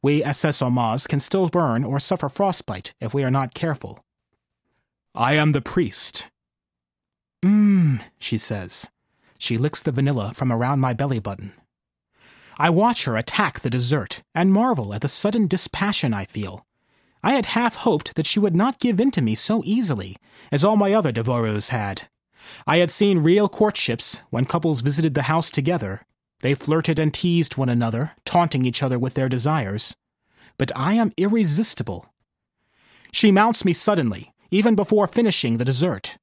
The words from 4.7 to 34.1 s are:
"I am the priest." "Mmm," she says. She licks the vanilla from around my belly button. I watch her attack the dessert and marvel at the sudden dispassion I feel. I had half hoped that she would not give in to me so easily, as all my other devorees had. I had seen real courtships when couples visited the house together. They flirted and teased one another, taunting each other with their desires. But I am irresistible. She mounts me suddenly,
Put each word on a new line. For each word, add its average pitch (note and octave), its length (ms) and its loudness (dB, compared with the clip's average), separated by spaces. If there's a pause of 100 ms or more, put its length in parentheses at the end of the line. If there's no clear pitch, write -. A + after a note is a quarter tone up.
"I B2 180 0
am D3+ 200 4
the C#3 100 0
priest." - 640 -4 (1160)
"Mmm," F#3+ 600 4 (160)
she - 180 -4
says. G2 540 -4 (480)
She - 180 -2
licks C3+ 260 -2
the C#3+ 100 -2
vanilla B2+ 420 -2
from B2+ 180 -2
around B2+ 280 0
my C3 120 0
belly C3 260 -2
button. G2 360 -10 (1040)
I D3+ 100 2
watch G#3 360 2
her A#2 120 -2
attack - 440 -2
the - 100 -4
dessert B2 520 -2 (120)
and F#3 180 2
marvel F#3+ 400 0
at G#2+ 80 -6
the C#3+ 80 -2
sudden G#3 380 0
dispassion F#3 640 -2
I G2 140 -4
feel. G2 400 -10 (540)
I G#3+ 140 0
had A#3+ 120 0
half A#3 280 0
hoped - 400 -2
that D#3 120 -2
she - 120 0
would G3+ 160 2
not A#3 240 2
give A3 220 0
in C4 100 4
to F3 100 -2
me A2 140 0
so G#3+ 300 0
easily, D3+ 520 -2 (360)
as C#3+ 120 2
all G#3+ 120 4
my G3+ 160 4
other F#3+ 180 2
devorees A2+ 600 -2
had. G#2 380 -6 (560)
I D3+ 120 2
had F3 160 4
seen G3+ 260 4
real F#3+ 300 4
courtships - 720 -2 (100)
when B2+ 140 0
couples D#3+ 380 -2
visited D3 320 0
the C#3+ 80 0
house D#3+ 280 0
together. C3+ 560 -4 (360)
They C3+ 120 2
flirted D#3+ 460 0
and D3+ 120 0
teased E3+ 440 0
one C3 120 0
another, A#2+ 440 -2 (120)
taunting D#3+ 400 0
each B2+ 200 -2
other B2 160 -2
with B2+ 140 -4
their C3 140 0
desires. B2 680 -2 (640)
But C3 180 -2
I C#3 180 0
am A3+ 220 2
irresistible. F3+ 880 0 (1040)
She G#3 220 4
mounts A3 320 4
me F3+ 80 4
suddenly, C#3+ 600 0 (200)